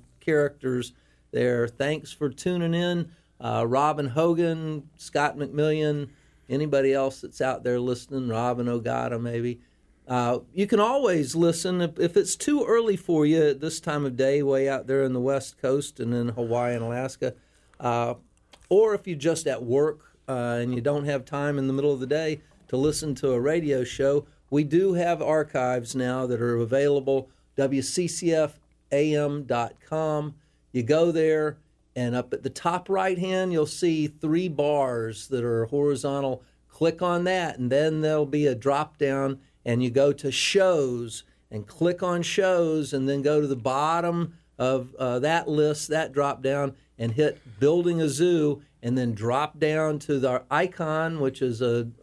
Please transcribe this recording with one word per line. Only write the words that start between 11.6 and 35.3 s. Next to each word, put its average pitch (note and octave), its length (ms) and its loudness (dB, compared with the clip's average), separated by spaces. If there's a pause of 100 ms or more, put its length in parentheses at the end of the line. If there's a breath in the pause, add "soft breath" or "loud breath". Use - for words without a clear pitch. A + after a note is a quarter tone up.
if, E3+ 180 -4
if E3+ 160 0
it's - 200 2
too D4 280 0
early A3+ 320 2
for D#3+ 300 2
you D#3+ 220 4
at C3+ 120 0
this D#3+ 200 -6
time D3 260 -4
of B2+ 100 -4
day, C3+ 280 2
way C3+ 260 2
out C3 160 -4
there C3+ 180 2
in C3 100 0
the B2+ 60 -2
West C3+ 400 -2
Coast C#3 400 -2
and A#2+ 140 -2
in A#2+ 140 0
Hawaii A#2+ 480 -2
and A2+ 80 -4
Alaska. B2 500 -4 (460 soft breath)
Uh, A#2+ 340 0 (560)
or G#3+ 240 4
if G3+ 140 -6
you're E3+ 100 -6
just D3+ 300 -2
at B2 160 -2
work, C#3+ 520 0 (140)
uh, A#2+ 320 -2
and B2 140 -2
you A#2+ 60 -4
don't C#3+ 240 0
have C#3 200 -4
time C#3+ 320 -2
in C3+ 80 -2
the C3+ 80 0
middle C#3 180 2
of C3+ 80 -2
the C3 60 -4
day D3+ 360 -2 (260 soft breath)
to B2+ 100 -2
listen D3 380 0
to C3+ 160 0
a A#2+ 100 2
radio C#3+ 420 0
show, C#3 440 0 (240 soft breath)
we D3 120 4
do F3 300 2
have F3 260 0
archives B2+ 760 0
now B2+ 320 -2
that B2 120 -2
are A#2+ 180 0
available, C3+ 760 0 (240 soft breath)
W C3+ 260 0
C F3 260 -2
C E3 240 -2
F D#3 280 0 (320)
A D3 240 2
M D3 300 -2
dot A#2+ 280 -2 (100)
com. D3+ 520 -4 (360 soft breath)
You B2 120 -2
go D#3+ 280 4
there, D#3 460 0 (380)
and B2 180 -2
up B2 220 -4
at - 80 -10
the C3 80 -4
top F3 360 -4
right F#3+ 300 0
hand, F#3 340 -2
you'll D#3 140 2
see D#3 400 0
three D#3+ 420 -2
bars C3+ 840 -2
that B2 140 0